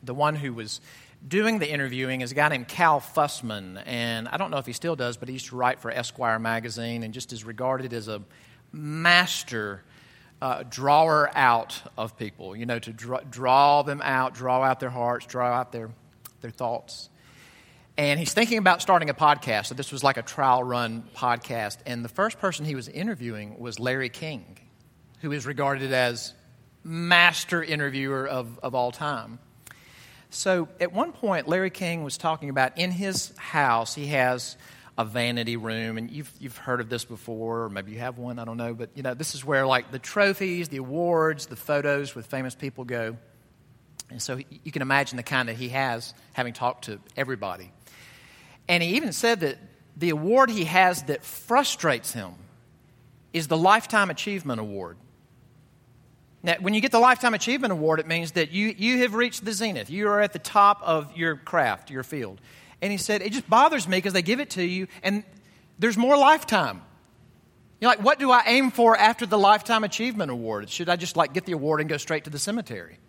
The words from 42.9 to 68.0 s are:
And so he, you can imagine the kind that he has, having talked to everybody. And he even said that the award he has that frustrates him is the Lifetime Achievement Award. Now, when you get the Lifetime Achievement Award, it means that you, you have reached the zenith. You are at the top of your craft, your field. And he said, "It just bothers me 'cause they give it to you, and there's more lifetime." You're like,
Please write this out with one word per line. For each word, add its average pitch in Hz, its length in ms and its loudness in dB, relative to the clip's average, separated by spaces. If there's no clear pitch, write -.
And 123 100 -12
so 127 160 -6
he, 139 100 -12
you 160 60 -12
can 147 120 -4
imagine 135 340 2
the 123 60 -8
kind 127 260 -2
that 113 80 -8
he 123 140 -8
has, 127 420 -4
having 123 180 -4
talked 123 320 -4
to 104 160 -12
everybody. 98 560 -6
And 175 140 4
he 175 140 2
even 277 160 0
said 233 280 2
that 143 180 -2
the 170 140 0
award 214 400 4
he 208 140 0
has 180 400 4
that 139 200 -4
frustrates - 880 0
him 95 220 -8
is 165 160 -4
the 160 80 2
Lifetime 196 540 4
Achievement 151 500 -4
Award. 98 360 -10
Now, 170 180 2
when 190 120 0
you 214 80 4
get 262 120 0
the 226 80 6
Lifetime 240 340 6
Achievement 247 380 0
Award, 156 260 2
it 160 80 -2
means 165 260 -2
that 160 200 0
you, 208 240 0
you 233 220 2
have 247 160 2
reached 233 300 -2
the 220 80 -4
zenith. 190 380 -4
You 202 180 -2
are 208 120 4
at 202 120 2
the - 60 -8
top 202 440 4
of 156 340 0
your 165 200 -2
craft, 135 540 0
your 131 140 -8
field. 110 360 -10
And 196 120 -2
he 196 60 -4
said, 202 240 0
"It 202 100 -4
just 254 180 -4
bothers 254 380 6
me 185 120 2
'cause 190 120 -4
they 180 100 2
give 208 160 0
it 285 120 -6
to 185 120 -4
you, 180 240 -2
and 202 220 -2
there's 220 160 2
more 254 200 6
lifetime." 226 640 4
You're 233 100 6
like, 214 120 4